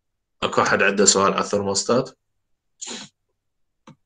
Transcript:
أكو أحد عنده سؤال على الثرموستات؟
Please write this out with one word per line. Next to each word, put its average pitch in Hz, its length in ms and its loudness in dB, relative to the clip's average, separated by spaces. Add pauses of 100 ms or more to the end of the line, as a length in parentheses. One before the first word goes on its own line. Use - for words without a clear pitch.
(440)
أكو - 180 0
أحد 101 220 2
عنده 101 220 2
سؤال 95 280 4
على 98 100 -2
الثرموستات؟ 101 760 -2 (1900)